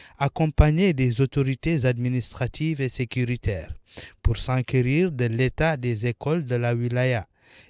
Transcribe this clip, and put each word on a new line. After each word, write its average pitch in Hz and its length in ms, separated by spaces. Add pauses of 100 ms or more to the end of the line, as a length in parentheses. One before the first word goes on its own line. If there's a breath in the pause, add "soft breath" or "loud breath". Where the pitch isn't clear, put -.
(180 loud breath)
accompagnée 156 760
des 127 280
autorités 135 640
administratives 127 960
et 135 80
sécuritaires 120 840 (480 loud breath)
pour 117 140
s'enquérir 131 760
de 127 140
l'état 131 520
des 120 300
écoles 147 380
de 123 100
la 120 200
wilaya. 120 520 (440 soft breath)